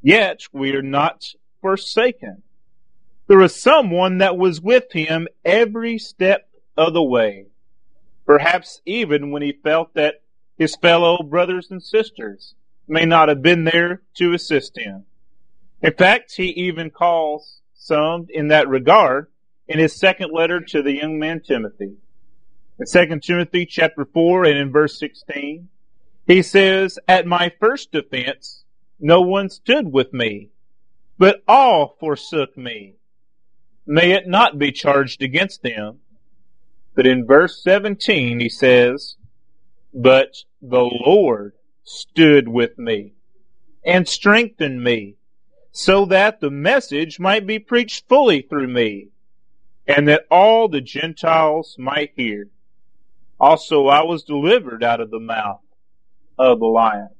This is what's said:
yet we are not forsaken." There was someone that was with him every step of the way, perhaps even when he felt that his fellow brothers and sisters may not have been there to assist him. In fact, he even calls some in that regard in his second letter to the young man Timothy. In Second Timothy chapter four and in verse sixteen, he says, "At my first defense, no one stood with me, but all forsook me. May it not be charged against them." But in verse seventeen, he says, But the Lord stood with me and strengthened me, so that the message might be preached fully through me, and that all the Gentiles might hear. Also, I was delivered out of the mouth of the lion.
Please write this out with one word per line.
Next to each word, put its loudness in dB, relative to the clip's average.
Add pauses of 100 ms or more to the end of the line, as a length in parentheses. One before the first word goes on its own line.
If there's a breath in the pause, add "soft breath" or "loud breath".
yet 0 (100)
we -6
are -4
not -6 (280)
forsaken." -4 (840)
There 8
was 4
someone 0
that 0
was -2
with 0
him -6 (160)
every 0
step -4 (260)
of 0
the 0
way, -2 (760)
perhaps 0
even -6
when -8
he -6
felt -4
that -2 (360)
his -4
fellow 2
brothers -4
and -14
sisters -8 (320)
may -2
not 4
have -2
been 2
there -2 (120)
to -2
assist -6
him. -14 (760)
In 0
fact, 0
he -6
even -8
calls -4 (120)
some -4
in -6
that 4
regard 2 (420)
in -4
his 2
second -2
letter -2
to -6
the -4
young -8
man -8
Timothy. -8 (840)
In -12
Second 0
Timothy -4
chapter -4
four 0
and 2
in -4
verse -2
sixteen, -14 (580)
he 6
says, 0
"At 2
my -2 (100)
first -4
defense, -10 (340)
no 4
one -2
stood -4
with -2
me, -8 (680)
but 4
all 4
forsook -6
me. -16 (880)
May 2
it 0
not 0
be 0
charged -2
against -4
them." -10 (920)
But 2
in 2
verse 2
seventeen, -2
he -4
says, 2 (800)
But 2 (180)
the 0
Lord 0 (300)
stood 2
with -4
me -6 (720)
and 2
strengthened -2
me, -2 (560)
so 2
that 0
the -4
message -4
might -2
be -6
preached -4
fully 4
through -6
me, -4 (800)
and 2
that 2
all 4
the -4
Gentiles -2
might -6
hear. -8 (880)
Also, 2
I 4
was -6
delivered -2
out 0
of -8
the -8
mouth -8 (760)
of 4
the -4
lion. 0 (100)